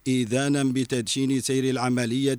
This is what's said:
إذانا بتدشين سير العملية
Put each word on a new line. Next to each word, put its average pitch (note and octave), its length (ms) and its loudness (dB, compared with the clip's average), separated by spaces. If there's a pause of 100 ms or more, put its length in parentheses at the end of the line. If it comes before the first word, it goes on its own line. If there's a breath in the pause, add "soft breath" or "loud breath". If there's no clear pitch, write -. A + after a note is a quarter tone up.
إذانا C3 560 0
بتدشين C3 800 0
سير C3 220 0
العملية B2+ 760 0